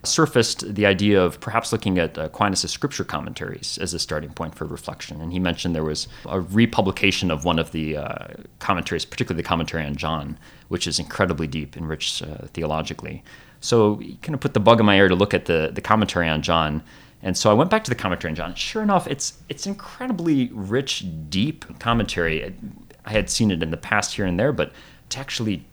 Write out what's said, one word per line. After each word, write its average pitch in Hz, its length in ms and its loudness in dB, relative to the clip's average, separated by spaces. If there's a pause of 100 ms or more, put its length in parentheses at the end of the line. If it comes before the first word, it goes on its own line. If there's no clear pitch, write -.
surfaced - 720 2
the 104 100 4
idea 101 380 6
of 85 180 2
perhaps 113 300 -2
looking 98 280 2
at 82 200 0
Aquinas' 92 520 0
scripture - 340 -4
commentaries - 760 -8
as 85 140 -4
a 82 60 -6
starting 78 300 -4
point 80 240 -8
for - 100 -8
reflection. - 560 -10
And 82 120 -6
he 87 60 -2
mentioned 87 380 0
there 78 80 0
was 78 240 -4 (180)
a 92 140 -2
republication 98 880 2
of 78 140 -2
one 85 160 2
of 78 100 -4
the, 78 280 -4
uh, - 300 -8 (300)
commentaries, 85 460 -2
particularly - 380 -4
the - 60 -6
commentary 80 360 -2
on 71 100 -4
John, 76 420 -6 (320)
which 87 200 -4
is 85 100 -2
incredibly 82 480 -2
deep 73 300 -8
and 82 120 -8
rich, - 340 -6
uh, 78 260 -12
theologically. 78 760 -6 (380)
So 107 360 4
he - 260 -14
kind 160 120 -6
of 131 60 -4
put - 140 -2
the 117 60 4
bug 113 200 8
in 110 60 6
my 101 100 8
ear 98 120 10
to 90 60 6
look 95 200 4
at 90 100 0
the, 80 280 2
the - 80 -6
commentary 98 480 2
on 78 140 0
John. 78 400 0 (400)
And 92 140 -2
so - 140 4
I - 20 8
went 143 180 4
back 220 140 2
to - 60 -8
the 123 40 0
commentary 90 380 -4
on - 20 -4
John. 80 200 -6
Sure - 280 -6
enough, 196 240 2
it's, - 280 -6 (140)
it's - 180 -10
incredibly 170 840 -2
rich, 110 520 -4 (240)
deep 101 500 -2
commentary. 92 760 0 (500)
I - 80 -8
had 107 180 0
seen 110 200 4
it 85 120 0
in 80 80 -2
the 80 60 -2
past - 380 -2
here 104 100 -2
and 90 140 0
there, 131 140 2
but 107 200 -2 (380)
to - 80 -6
actually 110 540 -4